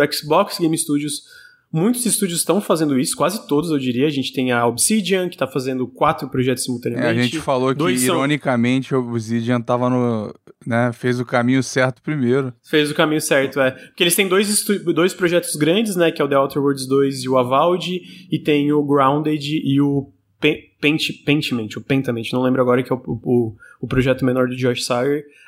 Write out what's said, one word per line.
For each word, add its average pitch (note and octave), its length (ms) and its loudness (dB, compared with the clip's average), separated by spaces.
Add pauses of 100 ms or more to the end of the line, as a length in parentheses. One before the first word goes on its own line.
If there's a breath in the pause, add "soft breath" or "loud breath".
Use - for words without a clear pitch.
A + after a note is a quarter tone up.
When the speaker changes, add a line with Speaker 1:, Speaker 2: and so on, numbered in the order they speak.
(100)
Speaker 1:
Xbox E3 480 0
Game D#3+ 200 0
Studios, D3 440 -4 (480 loud breath)
muitos A3+ 360 0
estúdios F3 380 -2
tão F#3 180 0
fazendo D#3 360 2
isso, - 160 -2
quase E3 320 -2
todos, D3+ 240 0
eu D3+ 80 0
diria. B2+ 280 0
A D#3 40 2
gente C3+ 220 -4
tem B2+ 200 -2
a A#2+ 140 2
Obsidian, F3+ 640 0
que F3 80 -12
tá C3 100 -4
fazendo B2+ 400 -4
quatro D3+ 440 -2
projetos B2+ 340 0
simultaneamente. A#2+ 420 -4
Speaker 2:
É, A#2 40 2
a A#2 120 0
gente B2 180 -2
falou C3 320 0
que, - 60 2
Speaker 1:
Dois E3+ 220 0
são E3+ 160 0
Speaker 2:
ironicamente, C3+ 800 0
a C3 40 2
Obsidian A#2 640 -2
tava B2 300 0
no, A#2+ 440 -2 (320)
né, A#2 280 0
fez B2 260 -2
o B2 60 -4
caminho B2+ 360 2
certo B2+ 380 -2
primeiro. C3 540 0 (100)
Speaker 1:
Fez D3+ 260 0
o D3 40 -6
caminho D#3 260 2
certo, C#3+ 400 0
é. C3 120 2
Porque - 300 -6
eles E3+ 140 2
têm G3+ 100 2
dois G3 220 2
estu-, G#3 300 0 (160)
dois F3 180 2
projetos E3+ 440 0
grandes, F#3+ 380 0
né, E3+ 160 2
que D#3+ 120 -2
é - 20 2
o C#3+ 40 -2
The C#3 100 2
Outer C#3 240 0
Worlds C#3 260 0
dois C#3 340 2
e B2+ 60 -6
o C3 80 2
Avowed, D#3+ 640 0 (320 loud breath)
e D#3+ 60 0
tem D3 340 0
o D3 100 2
Grounded C#3+ 640 2 (180)
e C#3 160 2
o C#3+ 320 0 (300)
Pe-, - 300 0 (100)
Pent-, D3+ 460 -2
Pentiment, C3+ 500 0
o A2 60 -12
Pentament, B2+ 500 -2
não B2+ 100 -2
lembro B2+ 200 2
agora, B2 200 4
que B2+ 80 -4
é C3 60 0
o, A#2+ 100 -8
o, A#2+ 480 0 (280 loud breath)
o C3+ 40 -8
projeto C3 380 2
menor B2+ 240 2
do B2+ 80 -6
Josh B2 300 -2
Sawyer. C#3 360 0 (260 loud breath)